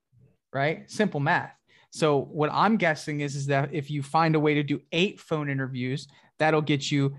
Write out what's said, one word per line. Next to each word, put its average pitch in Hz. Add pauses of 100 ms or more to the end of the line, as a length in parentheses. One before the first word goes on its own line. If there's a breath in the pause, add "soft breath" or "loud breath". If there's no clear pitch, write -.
(520)
right? 143
Simple 180
math. 147 (360 soft breath)
So 151
what 151
I'm 196
guessing 156
is, 143
is 139
that 139
if 147
you 147
find 160
a 156
way 151
to 147
do 139 (120)
eight 190
phone 151
interviews, 131 (320 soft breath)
that'll 156
get 143
you 139